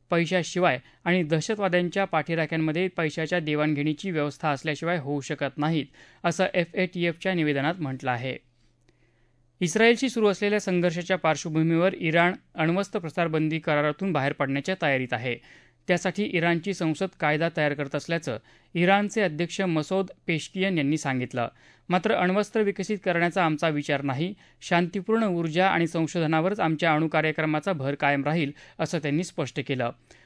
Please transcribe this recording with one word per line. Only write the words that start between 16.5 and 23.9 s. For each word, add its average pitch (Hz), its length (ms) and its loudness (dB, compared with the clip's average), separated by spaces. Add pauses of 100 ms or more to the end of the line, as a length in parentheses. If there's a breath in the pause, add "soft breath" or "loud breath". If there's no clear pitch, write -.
संसद 170 340 -2 (120)
कायदा 156 380 0
तयार 147 160 2
करत 139 220 -6
असल्याचं 147 420 -4 (360 soft breath)
इराणचे 196 480 2
अध्यक्ष 185 400 -2
मसौद 185 440 0 (220)
पेशकियन 185 500 -2
यांनी 147 200 2
सांगितलं. 123 500 -2 (420 soft breath)
"मात्र 180 240 2
अण्वस्त्र 196 480 0
विकसित 202 440 -2
करण्याचा 175 400 2
आमचा 160 240 0
विचार 147 320 -2